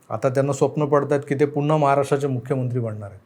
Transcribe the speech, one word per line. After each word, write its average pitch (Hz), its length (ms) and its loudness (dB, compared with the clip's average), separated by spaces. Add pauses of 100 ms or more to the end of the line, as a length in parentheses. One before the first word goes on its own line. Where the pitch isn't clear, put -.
आता 117 200 -2
त्यांना 135 240 0
स्वप्न 147 320 0
पडतायत 143 440 2
की 143 60 0
ते 143 100 2
पुन्हा 147 320 0
महाराष्ट्राचे 139 500 2
मुख्यमंत्री 127 520 -2
बनणार 107 300 -8
आहेत. 95 160 -20